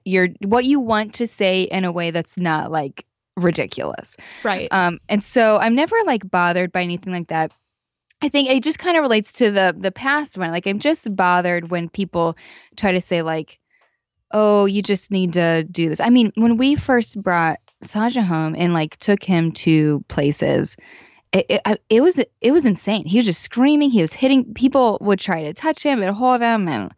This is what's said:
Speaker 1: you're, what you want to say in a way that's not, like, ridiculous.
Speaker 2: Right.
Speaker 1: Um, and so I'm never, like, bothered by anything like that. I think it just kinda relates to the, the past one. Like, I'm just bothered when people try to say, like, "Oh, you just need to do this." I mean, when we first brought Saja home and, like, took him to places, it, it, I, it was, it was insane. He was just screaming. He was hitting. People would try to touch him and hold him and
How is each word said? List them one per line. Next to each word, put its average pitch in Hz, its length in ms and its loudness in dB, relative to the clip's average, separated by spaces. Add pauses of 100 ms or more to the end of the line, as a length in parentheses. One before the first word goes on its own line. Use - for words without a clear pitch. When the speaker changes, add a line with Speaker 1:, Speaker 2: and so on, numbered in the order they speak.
Speaker 1:
you're, 185 240 2 (140)
what 233 220 2
you 285 140 2
want 220 360 -2
to 240 120 -4
say 185 360 0
in 185 220 -2
a 175 60 -2
way 170 220 -4
that's 165 260 -6
not, 160 320 -2
like, 147 340 -6 (320)
ridiculous. 156 800 -4 (280)
Speaker 2:
Right. 196 260 -4
Speaker 1:
Um, 175 380 0
and 208 160 0
so 220 340 4
I'm 226 160 2
never, 330 220 0 (100)
like, 220 240 -2
bothered 175 400 0
by 180 120 -2
anything 175 300 -6
like 175 160 -8
that. 160 220 -2 (760)
I 294 40 -2
think 285 220 0
it 262 120 2
just 311 160 -4
kinda 339 220 0
relates 226 380 0
to 226 120 2
the, 190 260 2
the 190 140 -4
past 277 480 -4
one. 170 140 -4
Like, 175 160 -4
I'm 196 100 -2
just 285 380 -2
bothered 180 560 0
when 170 160 -4
people 170 480 -4 (400)
try 196 160 0
to 180 80 0
say, 175 220 -2
like, 160 360 -6 (720)
"Oh, 208 360 4
you 202 140 0
just 196 300 -4
need 185 220 0
to 165 320 2
do 165 240 -4
this." 156 100 -4
I 233 120 0
mean, 240 260 6
when 233 200 2
we 269 200 2
first 240 440 -2
brought 170 380 0 (260)
Saja 233 400 -2
home 160 320 -2
and, 175 160 0
like, 156 260 -2
took 202 260 0
him 165 260 2 (160)
to 151 400 2
places, 143 680 -2 (560)
it, 285 160 2
it, - 160 0
I, 214 140 0 (120)
it 220 100 6
was, 330 200 4 (200)
it 254 120 2
was 311 120 -2
insane. 202 420 -2
He 175 120 0
was 240 80 2
just 170 160 -2
screaming. 285 480 2
He 220 120 4
was 156 100 -2
hitting. 262 420 0
People 247 460 2
would 196 180 0
try 165 260 -4
to 151 100 -8
touch 302 280 -4
him 277 180 0
and 196 140 -2
hold 247 280 2
him 226 260 0
and 110 300 -6